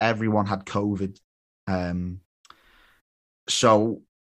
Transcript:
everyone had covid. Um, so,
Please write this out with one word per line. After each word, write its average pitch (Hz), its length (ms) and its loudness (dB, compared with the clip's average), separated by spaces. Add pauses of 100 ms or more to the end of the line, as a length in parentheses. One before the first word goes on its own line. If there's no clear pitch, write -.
everyone 107 460 0
had 98 180 -4
covid. 98 540 -4 (480)
Um, 90 540 -4 (1300)
so, 113 540 2 (320)